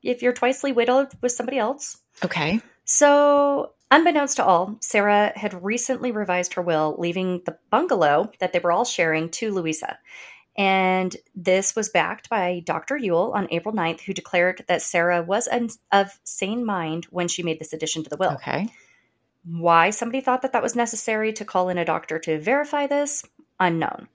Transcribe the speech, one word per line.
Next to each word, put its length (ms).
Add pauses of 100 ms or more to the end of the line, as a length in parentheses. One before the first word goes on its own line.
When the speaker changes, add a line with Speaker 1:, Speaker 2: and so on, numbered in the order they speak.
Speaker 1:
if 220
you're 100
twicely 380
widowed 380 (120)
with 100
somebody 280
else. 380 (280)
Speaker 2:
Okay. 360 (220)
Speaker 1:
So, 920 (180)
unbeknownst 460
to 60
all, 380
Sarah 540
had 280
recently 480
revised 440
her 80
will, 340
leaving 480
the 120 (120)
bungalow 680
that 140
they 60
were 120
all 140
sharing 440
to 220
Louisa. 480 (580)
And 580 (200)
this 400
was 140
backed 380
by 380
Doctor 320
Ewell 360
on 180
April 220
ninth, 280
who 120
declared 540
that 140
Sarah 400
was 260
un-, 220 (220)
of 320
sane 420
mind 460
when 160
she 160
made 160
this 120
addition 320
to 60
the 80
will. 140
Speaker 2:
Okay. 360 (800)
Speaker 1:
Why 460
somebody 300
thought 200
that 120
that 100
was 120
necessary 580
to 120
call 240
in 80
a 80
doctor 340
to 200
verify 480
this, 360 (360)
unknown. 560